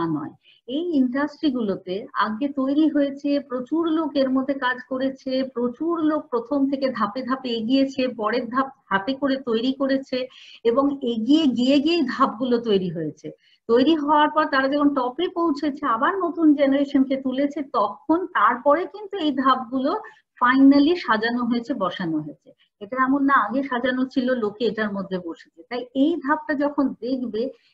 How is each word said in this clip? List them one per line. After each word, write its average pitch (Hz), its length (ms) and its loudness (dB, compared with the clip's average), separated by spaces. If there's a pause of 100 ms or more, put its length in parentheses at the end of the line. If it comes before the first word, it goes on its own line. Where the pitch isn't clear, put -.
নয়। 147 280 -4 (340)
এই 320 260 -4
ইন্ডাস্ট্রিগুলোতে 247 1200 -2
আগে 220 340 -2
তৈরি 285 420 2
হয়েছে, 285 500 0
প্রচুর 277 480 -4
লোক 320 280 -2
এর 269 140 2
মধ্যে 262 240 0
কাজ 254 240 -4 (120)
করেছে, 262 540 -4
প্রচুর 262 600 -4
লোক 302 260 2
প্রথম 269 400 0
থেকে 269 200 -2
ধাপে 220 320 -4
ধাপে 254 280 -6
এগিয়েছে, 254 580 0
পরের 226 420 -4
ধাপ 254 180 -2 (180)
হাতে 196 280 -2
করে 269 220 -2 (100)
তৈরি 240 280 0
করেছে 269 540 -2 (360)
এবং 240 220 2 (160)
এগিয়ে 247 460 2
গিয়ে 254 320 4
গিয়ে 330 280 2
ধাপগুলো 240 500 0
তৈরি 196 320 0
হয়েছে। 156 380 -8 (420)
তৈরি 269 260 4
হওয়ার 302 340 2
পর 311 160 0
তারা 269 220 0
যখন 285 280 2
টপে 269 320 -2
পৌঁছেছে, 320 580 -2
আবার 269 320 0
নতুন 320 360 2
জেনারেশনকে 277 640 2
তুলেছে, 269 460 -2 (120)
তখন 311 540 -2
তারপরে 254 580 2
কিন্তু 403 320 -12
এই 302 140 -2
ধাপগুলো 254 600 0 (500)
finally 277 540 8
সাজানো 240 500 0
হয়েছে, 240 280 -2
বসানো 175 440 -2
হয়েছে। 151 320 -10 (300)
এটা 208 240 -12
এমন 269 200 2
না 277 100 4
আগে 240 300 0
সাজানো 254 420 -2
ছিল, 254 300 0
লোকে 214 300 -2
এটার 214 280 -2
মধ্যে 190 260 -6
বসেছে। 165 500 -14
তাই 247 160 -8 (100)
এই 294 200 2
ধাপটা 302 380 -2
যখন 285 340 0 (140)
দেখবে, 233 400 -4 (320)